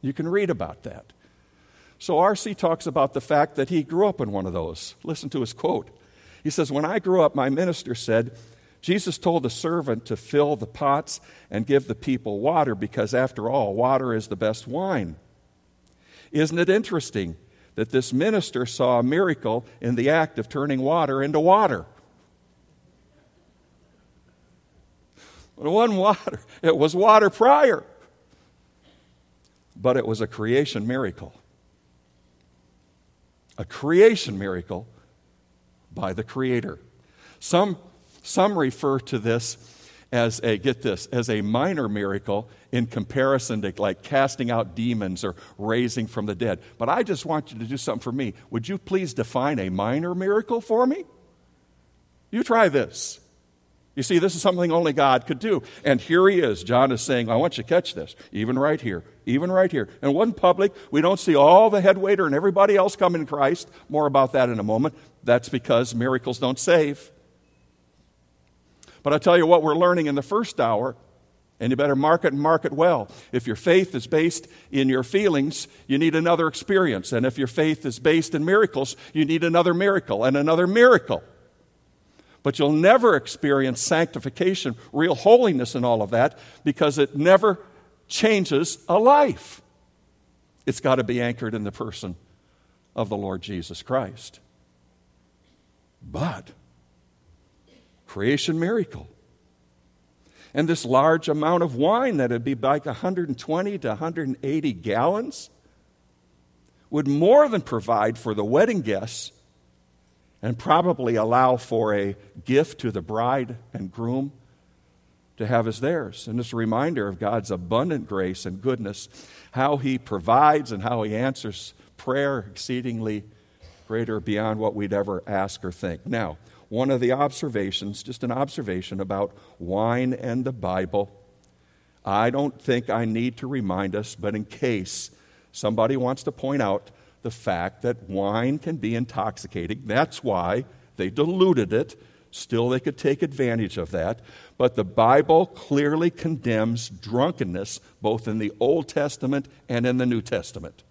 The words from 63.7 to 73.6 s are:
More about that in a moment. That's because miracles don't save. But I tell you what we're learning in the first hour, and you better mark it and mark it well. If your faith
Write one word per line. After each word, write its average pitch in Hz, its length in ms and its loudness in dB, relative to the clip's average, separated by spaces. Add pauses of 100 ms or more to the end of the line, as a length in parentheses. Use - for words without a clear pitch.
More 151 160 0
about 135 280 4
that 127 160 4
in 113 100 -2
a 101 40 -2
moment. 113 300 0 (300)
That's 120 260 2
because 120 460 0
miracles 123 420 -2
don't 131 220 -2
save. 156 520 2 (1900)
But 143 120 0
I 151 40 2
tell 175 180 6
you 170 120 6
what 170 160 8
we're 156 100 2
learning 175 320 4
in 143 80 -2
the 139 80 -2
first 202 380 -4
hour, 117 360 0 (640)
and 120 120 0
you 131 40 2
better 143 200 2
mark 156 280 4
it 151 100 2
and 143 80 -2
mark 160 240 2
it 151 80 -4
well. 151 360 2 (220)
If 120 160 -4
your 110 80 -2
faith 180 400 2